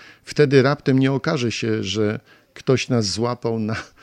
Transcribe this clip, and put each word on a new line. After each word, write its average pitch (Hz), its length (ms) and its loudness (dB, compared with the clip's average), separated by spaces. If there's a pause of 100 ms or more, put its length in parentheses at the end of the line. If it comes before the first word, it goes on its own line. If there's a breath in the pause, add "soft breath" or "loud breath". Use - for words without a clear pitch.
(240 loud breath)
wtedy 139 380 4
raptem 135 360 2
nie 135 140 2
okaże 135 400 -2
się, 110 320 -4
że 104 360 -2 (340 soft breath)
ktoś - 340 0
nas 117 180 0
złapał 113 540 -4
na, 107 160 -4 (260 loud breath)